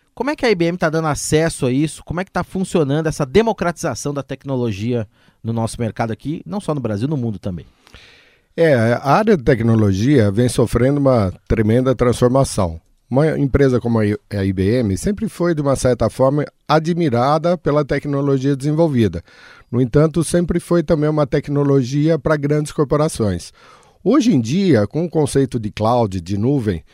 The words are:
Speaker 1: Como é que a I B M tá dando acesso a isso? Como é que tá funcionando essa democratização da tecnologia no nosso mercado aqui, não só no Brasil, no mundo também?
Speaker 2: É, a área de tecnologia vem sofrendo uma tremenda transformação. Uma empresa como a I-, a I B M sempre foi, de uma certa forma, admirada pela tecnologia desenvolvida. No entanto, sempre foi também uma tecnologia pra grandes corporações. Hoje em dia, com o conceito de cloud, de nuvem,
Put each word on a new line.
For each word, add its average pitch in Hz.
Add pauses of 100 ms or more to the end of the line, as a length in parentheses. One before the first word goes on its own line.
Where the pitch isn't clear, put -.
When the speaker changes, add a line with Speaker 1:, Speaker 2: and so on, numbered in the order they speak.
(160)
Speaker 1:
Como -
é -
que -
a 233
I 208
B 170
M 170
tá 170
dando 160
acesso 156
a 123
isso? 147
Como 165
é 185
que -
tá 175
funcionando 160
essa 147
democratização 165
da 139
tecnologia 120 (380)
no 113
nosso 113
mercado 113
aqui, 135
não 190
só 156
no 147
Brasil, 113
no 160
mundo 113
também? 90 (880)
Speaker 2:
É, 165
a 120
área 208
de 135
tecnologia 110
vem 120
sofrendo 127
uma 120 (120)
tremenda 113
transformação. 120 (300)
Uma 139
empresa 131
como 117
a 107
I-, 104 (100)
a 101
I 98
B 95
M 98
sempre 202
foi, 175
de 151
uma 139
certa 120
forma, 135 (220)
admirada 156
pela 147
tecnologia 139
desenvolvida. 131 (480)
No 120
entanto, 147
sempre 175
foi 170
também 151
uma 151
tecnologia 143
pra 156
grandes 151
corporações. 143 (500)
Hoje 240
em 135
dia, 131
com 160
o 165
conceito 139
de 104
cloud, 107
de 92
nuvem, 107 (100)